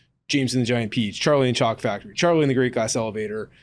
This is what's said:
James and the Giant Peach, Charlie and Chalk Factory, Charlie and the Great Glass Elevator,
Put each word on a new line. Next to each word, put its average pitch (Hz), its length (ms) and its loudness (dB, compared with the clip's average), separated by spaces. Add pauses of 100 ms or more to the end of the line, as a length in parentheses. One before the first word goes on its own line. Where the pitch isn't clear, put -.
(300)
James 135 240 0
and 127 80 2
the 120 60 0
Giant 117 240 0
Peach, 104 280 -2
Charlie 143 300 4
and 120 80 0
Chalk 113 220 0
Factory, 101 340 -6
Charlie 170 300 2
and 143 60 2
the 131 60 0
Great 127 180 2
Glass 113 220 -2
Elevator, 107 540 -4 (140)